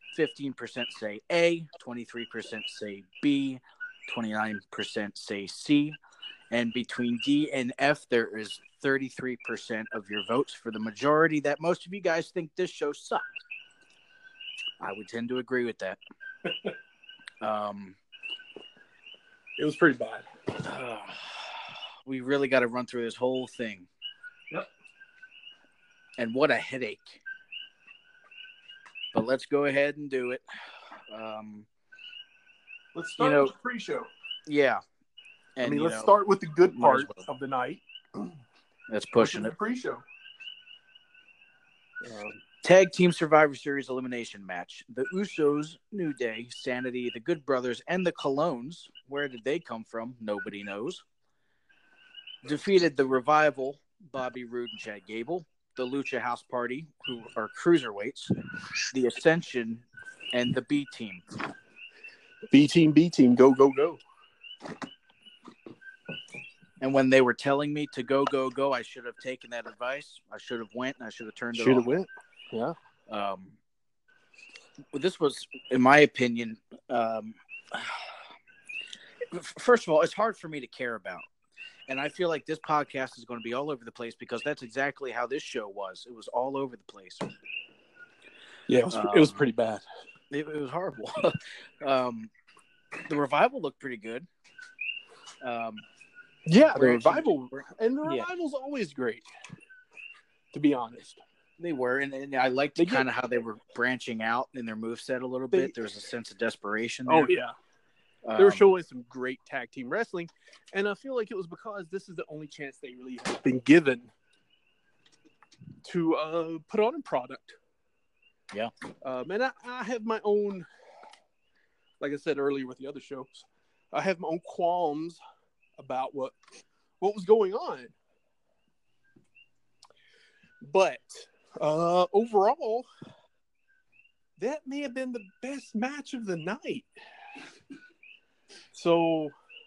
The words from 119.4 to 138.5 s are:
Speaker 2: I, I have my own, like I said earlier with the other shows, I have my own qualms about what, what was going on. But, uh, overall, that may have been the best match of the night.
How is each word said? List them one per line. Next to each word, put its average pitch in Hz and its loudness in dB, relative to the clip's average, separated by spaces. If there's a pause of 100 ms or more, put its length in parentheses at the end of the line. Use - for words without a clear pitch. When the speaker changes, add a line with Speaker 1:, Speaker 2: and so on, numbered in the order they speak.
Speaker 2:
I, 262 0 (120)
I 247 -8
have 220 -6
my 220 -2
own, 202 0 (1300)
like 143 -4
I 143 -4
said 143 -2
earlier 139 0
with 127 -14
the 131 -14
other 143 -12
shows, - -14 (480)
I 147 -2
have 180 0
my 175 -8
own 165 -4
qualms 170 -2 (640)
about 131 -6
what, 135 -6 (680)
what 202 2
was 190 -10
going 202 6
on. 175 -6 (2750)
But, 147 2 (600)
uh, 170 4
overall, 226 4 (1500)
that 277 -4
may 277 -8
have 262 -6
been 254 -6
the 233 -8 (180)
best 262 -10
match 277 -4
of 233 -8
the 180 -2
night. 180 -6 (1900)